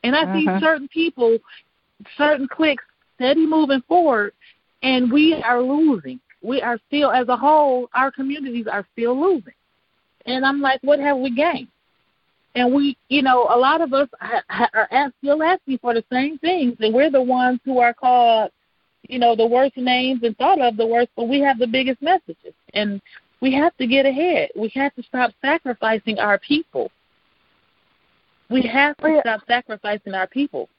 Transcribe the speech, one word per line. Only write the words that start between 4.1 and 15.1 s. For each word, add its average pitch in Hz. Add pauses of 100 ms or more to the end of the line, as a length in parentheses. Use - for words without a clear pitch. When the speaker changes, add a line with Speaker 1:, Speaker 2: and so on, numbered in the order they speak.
Speaker 1:
and 254
we 302 (100)
are 240
losing. 254 (220)
We 247
are 233
still, 285
as 247
a 247
whole, 269
our 262
communities 269
are 196
still 233
losing. 330 (720)
And 254
I'm 277
like, 269
"What 285
have 285
we 254
gained?" 285 (880)
And 247
we, 285 (140)
you 285
know, 254
a 240
lot 285
of 269
us 277 (140)
ha-, 214
ha-, 233
are 214
ask-, 262